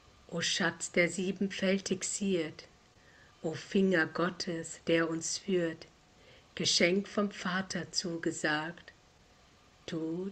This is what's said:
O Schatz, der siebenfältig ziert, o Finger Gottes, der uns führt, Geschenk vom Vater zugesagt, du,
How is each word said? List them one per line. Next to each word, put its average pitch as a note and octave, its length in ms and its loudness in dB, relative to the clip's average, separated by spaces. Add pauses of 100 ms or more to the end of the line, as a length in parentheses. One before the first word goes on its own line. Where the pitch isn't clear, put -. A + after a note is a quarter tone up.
(280)
O E3+ 140 -4
Schatz, - 500 0
der F3 160 4
siebenfältig F#3+ 960 -2
ziert, F3 600 -2 (800)
o E3 100 -2
Finger F#3 520 4
Gottes, E3 840 -4
der E3 220 4
uns E3 300 -4
führt, E3 480 0 (680)
Geschenk F#3 540 4
vom G3+ 220 0
Vater F#3 600 -4
zugesagt, D#3+ 1040 -2 (920)
du, E3 460 -4